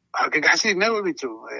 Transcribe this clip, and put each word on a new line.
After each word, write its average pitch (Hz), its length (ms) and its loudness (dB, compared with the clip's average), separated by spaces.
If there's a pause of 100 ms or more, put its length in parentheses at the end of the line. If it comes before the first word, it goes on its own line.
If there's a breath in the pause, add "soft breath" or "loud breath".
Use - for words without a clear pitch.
(100)
Argagaxidii 160 680 2
meel 214 160 2
walba 208 160 0
ay 147 80 -2
joog-, 113 320 -10 (100)